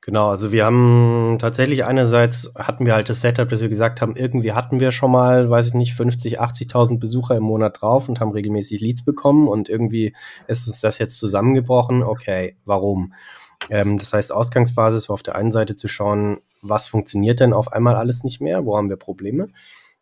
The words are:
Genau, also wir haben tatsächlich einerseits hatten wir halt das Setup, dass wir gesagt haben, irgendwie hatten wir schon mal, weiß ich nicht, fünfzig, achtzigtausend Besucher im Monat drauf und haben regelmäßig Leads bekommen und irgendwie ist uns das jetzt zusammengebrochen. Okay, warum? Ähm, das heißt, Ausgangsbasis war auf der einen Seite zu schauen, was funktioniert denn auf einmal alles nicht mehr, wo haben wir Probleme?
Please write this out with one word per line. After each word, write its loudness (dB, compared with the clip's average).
Genau, 0
also -2
wir 4
haben 4
tatsächlich 0
einerseits 2
hatten -4
wir 4
halt 0
das -4
Setup, 0
dass -2
wir -2
gesagt -2
haben, -2
irgendwie -2
hatten -2
wir 2
schon 0
mal, 4
weiß 4
ich -6
nicht, 0
fünfzig, -2
achtzigtausend 0
Besucher -2
im -2
Monat -2
drauf 2
und -6
haben -2
regelmäßig -4
Leads -4
bekommen 2
und -2
irgendwie -2
ist -4
uns -8
das -2
jetzt -6
zusammengebrochen. 0
Okay, -6
warum? -2
Ähm, 0
das -8
heißt, 0
Ausgangsbasis 0
war -2
auf -10
der -8
einen 0
Seite -2
zu -10
schauen, -2
was -2
funktioniert 0
denn 6
auf 0
einmal 4
alles -2
nicht -8
mehr, -2
wo 0
haben 0
wir -6
Probleme? -8